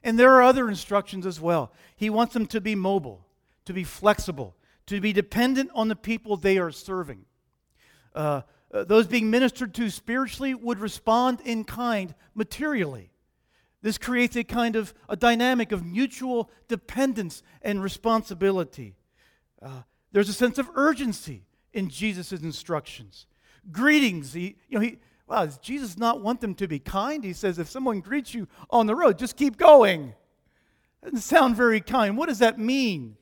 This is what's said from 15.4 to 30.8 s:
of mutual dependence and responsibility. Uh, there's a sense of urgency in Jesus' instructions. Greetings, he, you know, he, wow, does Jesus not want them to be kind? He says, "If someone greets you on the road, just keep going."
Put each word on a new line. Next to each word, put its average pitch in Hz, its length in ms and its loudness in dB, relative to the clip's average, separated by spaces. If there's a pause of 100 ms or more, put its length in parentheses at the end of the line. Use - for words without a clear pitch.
of 185 140 -4
mutual 240 680 -4 (160)
dependence 226 760 -4 (200)
and 202 200 -4
responsibility. 190 1120 -2 (680)
Uh, 131 200 -18 (300)
there's 202 160 2
a 202 60 -6
sense 247 240 0
of 262 160 -4
urgency 240 680 -2 (280)
in 190 160 -4
Jesus' 180 440 -6
instructions. 151 920 -10 (440)
Greetings, 202 640 2
he, 180 240 -8 (120)
you 240 100 -4
know, - 20 0
he, 226 180 -2 (280)
wow, 214 200 0
does 139 120 -12
Jesus 233 380 -8
not 233 240 0
want 226 200 -2
them 202 160 -4
to 196 100 -4
be 147 140 -6
kind? 247 420 -4
He 190 100 -8
says, 175 260 -4
"If 160 120 -6
someone 254 300 -4
greets 240 340 -6
you 214 140 -8 (200)
on 226 180 4
the 214 100 0
road, 277 220 4
just - 180 -6
keep 277 200 0
going." 202 580 8 (880)